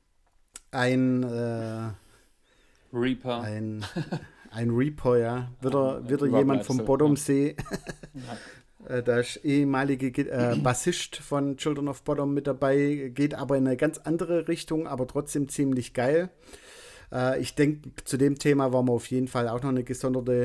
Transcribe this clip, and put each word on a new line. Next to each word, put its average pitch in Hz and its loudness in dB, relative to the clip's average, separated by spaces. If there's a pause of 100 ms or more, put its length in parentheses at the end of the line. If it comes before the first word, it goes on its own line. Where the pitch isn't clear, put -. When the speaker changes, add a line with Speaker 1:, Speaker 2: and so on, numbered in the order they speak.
(720)
Speaker 1:
ein, 127 2
äh, 113 -4 (1040)
Speaker 2:
Reaper. 123 -2
Speaker 1:
ein, 107 -6 (680)
ein 117 -2
Reaper, 127 2
ja. 123 0 (100)
Wieder, 135 0
Speaker 2:
Ein 120 -8
Speaker 1:
wieder 139 2
Speaker 2:
Rock 131 2
Speaker 1:
jemand 135 4
vom 127 0
Speaker 2:
Lifestyle, 131 2
Speaker 1:
Bodensee. 143 2 (580)
Speaker 2:
ja. 139 -14
Ja. 120 -10
Speaker 1:
<laughs> - -20 (400)
Äh, 123 -2
da 120 4
ist - -2
ehemalige 139 2
Gi-, 139 -2
äh, 120 2
<clears throat> 147 0
Bassist - -2
von 139 -2
Children 143 -2
of 135 -10
Bodom 143 0
mit 143 -2
dabei, 139 2
geht 147 0
aber 139 0
in 131 4
eine 131 2
ganz 156 0
andere 170 0
Richtung, 160 -2
aber 127 -4
trotzdem 147 -2
ziemlich 135 0
geil. 151 2 (840)
Äh, 131 0
ich 127 -8
denk, 151 0
zu - -2
dem 139 2
Thema 139 4
wollen 127 4
wir 123 4
auf 117 -2
jeden 127 0
Fall 120 -2
auch 123 -4
noch 139 -2
eine 127 0
gesonderte, 127 -2 (140)